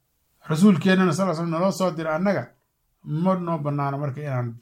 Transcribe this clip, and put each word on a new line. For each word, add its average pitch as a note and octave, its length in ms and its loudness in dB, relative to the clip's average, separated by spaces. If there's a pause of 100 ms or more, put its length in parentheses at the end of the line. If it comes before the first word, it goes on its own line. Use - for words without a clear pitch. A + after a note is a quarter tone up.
(480)
rasuulkeennana F#3 680 4
sal F3 220 0
slam E3+ 140 -4
naloo F3 220 0
soo F#3 200 -2
diray D#3+ 240 -4
annaga, F3 360 -2 (520)
ma E3 320 0
noo E3+ 220 -4
bannaana C#3+ 400 -4
marka C#3+ 240 -6
inaan B2 400 -4